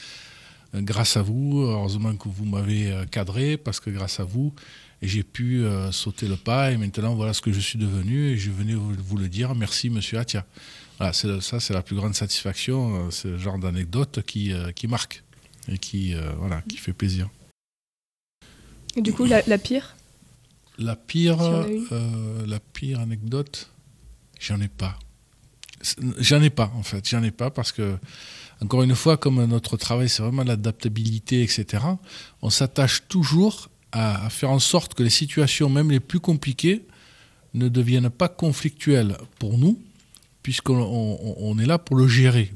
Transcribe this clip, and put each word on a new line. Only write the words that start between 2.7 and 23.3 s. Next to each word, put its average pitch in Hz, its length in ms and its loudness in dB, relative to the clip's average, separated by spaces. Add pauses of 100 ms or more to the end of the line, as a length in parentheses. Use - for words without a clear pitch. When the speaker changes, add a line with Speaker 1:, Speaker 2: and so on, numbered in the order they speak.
Speaker 1:
euh, 95 140 -4
cadré 113 520 -2
parce 123 220 -6
que - 120 -8
grâce 95 280 -6
à 98 60 -4
vous, 127 280 -2 (500)
j'ai 101 200 0
pu, 123 400 -2
euh, 95 300 -2
sauter - 340 -6
le 98 100 -2
pas 131 360 0
et 120 60 0
maintenant 107 360 -2
voilà 107 200 -2
ce - 80 -4
que 107 100 0
je 98 80 0
suis 104 180 -4
devenu 107 520 0
et 123 80 0
je 98 120 -4
venais 101 240 -2
vous, 104 200 -4 (120)
vous 101 120 -4
le 95 100 -2
dire. 120 260 -2
Merci, 117 360 -2
monsieur 113 280 -4
Atia. » 113 260 -4 (540)
Voilà, 92 140 0
c'est, 98 280 -2
ça, 117 200 -6
c'est 104 140 -2
la 92 80 0
plus - 120 -8
grande 101 200 -2
satisfaction, 110 840 -2
euh, 87 140 -4
c'est - 180 -6
le 87 100 -4
genre 95 200 -4
d'anecdote 92 680 -2
qui, 101 260 -2
euh, 87 200 -4
qui - 160 -6
marque - 340 -6 (460)
et 95 100 -4
qui, 95 360 -4
euh, 80 240 -4
voilà, 85 240 -4
qui - 140 -12
fait - 160 -4
plaisir. 92 360 0 (1700)
Speaker 2:
Et 240 40 0
du 214 120 2
coup, 247 120 0
la, 233 220 6
la 208 120 4
pire ? - 380 -4 (840)
Speaker 1:
La 113 180 -4
pire, 165 420 2
Speaker 2:
Si 170 60 2
on 165 180 2
a 208 60 -2
une. 220 240 -4
Speaker 1:
euh, 113 540 -4
la 107 140 -4
pire 135 400 -6
anecdote, 113 720 -6 (720)